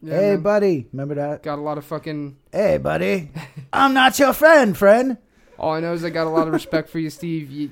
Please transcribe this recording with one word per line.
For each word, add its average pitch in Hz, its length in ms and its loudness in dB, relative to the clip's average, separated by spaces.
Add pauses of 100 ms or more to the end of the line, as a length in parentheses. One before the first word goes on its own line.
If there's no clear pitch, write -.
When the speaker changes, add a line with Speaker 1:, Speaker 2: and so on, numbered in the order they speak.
Speaker 1:
Yeah, 156 140 -8
Speaker 2:
"Hey, 202 180 2
Speaker 1:
man. 175 80 -2
Speaker 2:
buddy." 196 500 0
Remember 139 240 -8
that? 147 280 -6
Speaker 1:
Got 147 160 -8
a - 20 -10
lot 151 160 -6
of 143 80 -12
fucking 147 500 -10 (160)
Speaker 2:
"Hey, 175 280 0
buddy. 160 500 -4 (220)
Speaker 1:
<laughs> - 200 -18
Speaker 2:
I'm 269 220 4
not 262 260 4
your 262 140 4
friend, 285 420 6
friend." 233 420 4 (420)
Speaker 1:
All 160 120 -2
I 156 80 -2
know 170 140 -4
is 165 100 -6
I 170 60 -6
got 160 180 -4
a 160 40 -4
lot 160 160 0
of 160 60 -4
respect 156 360 -4
for - 100 -10
you, 156 120 -4
Steve. 160 400 -8
You, 147 200 -8